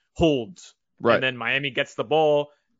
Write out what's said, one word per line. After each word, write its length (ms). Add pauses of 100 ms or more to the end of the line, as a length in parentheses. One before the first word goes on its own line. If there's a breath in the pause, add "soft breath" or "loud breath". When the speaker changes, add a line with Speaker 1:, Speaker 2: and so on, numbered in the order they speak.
(120)
Speaker 1:
holds. 640 (260)
Speaker 2:
Right. 140
Speaker 1:
And 80
then 140
Miami 340
gets 240
the 100
ball. 460 (300 soft breath)